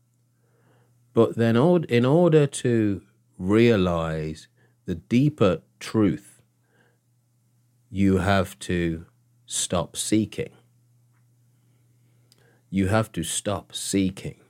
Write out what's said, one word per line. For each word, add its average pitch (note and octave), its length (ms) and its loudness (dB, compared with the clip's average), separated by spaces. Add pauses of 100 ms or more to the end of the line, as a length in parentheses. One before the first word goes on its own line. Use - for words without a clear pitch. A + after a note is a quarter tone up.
(1120)
but - 220 2
then A2+ 220 0
or-, E3+ 320 2
in A#2+ 160 2
order D#3 420 4
to A2 560 -2 (340)
realize F2+ 1080 0 (400)
the F#2 80 -6
deeper A2+ 680 0 (180)
truth, - 600 -2 (1500)
you F#2+ 280 2
have F#2+ 420 0
to E2+ 460 -4 (380)
stop - 520 -6
seeking. - 540 -4 (2250)
You F#2+ 160 0
have A2 260 0
to E2 120 -6
stop - 500 -8
seeking. F#2+ 640 -4 (140)